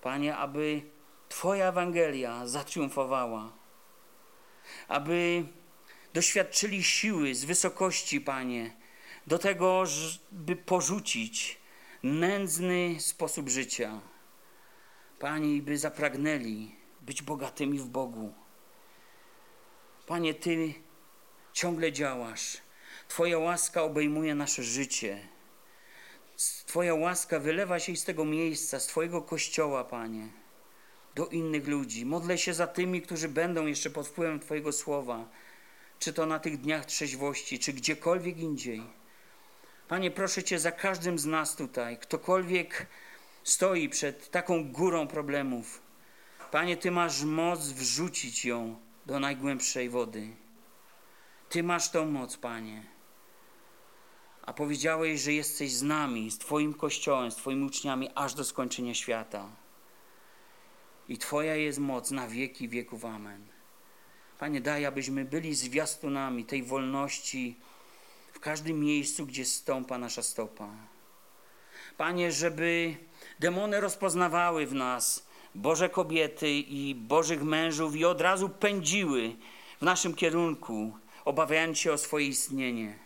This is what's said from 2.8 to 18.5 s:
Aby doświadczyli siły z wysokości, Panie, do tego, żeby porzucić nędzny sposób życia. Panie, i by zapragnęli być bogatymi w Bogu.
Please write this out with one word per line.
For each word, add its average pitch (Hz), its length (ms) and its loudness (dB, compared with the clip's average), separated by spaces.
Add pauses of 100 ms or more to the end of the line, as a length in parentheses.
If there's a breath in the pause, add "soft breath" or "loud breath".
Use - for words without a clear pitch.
Aby 170 580 2 (680 loud breath)
doświadczyli 190 680 2
siły 156 520 2
z 135 100 -4
wysokości, 175 760 2
Panie, 123 500 -2 (560 loud breath)
do 165 120 4
tego, 185 460 4
żeby 160 720 -4
porzucić 175 1000 0 (460 loud breath)
nędzny 175 960 2
sposób - 500 -2
życia. 120 520 -2 (1200 loud breath)
Panie, 147 360 2
i 143 60 2
by 143 160 -2
zapragnęli 135 1000 -2 (260)
być 139 200 -8
bogatymi 143 580 -2
w 127 80 -6
Bogu. 117 460 -4 (1700 loud breath)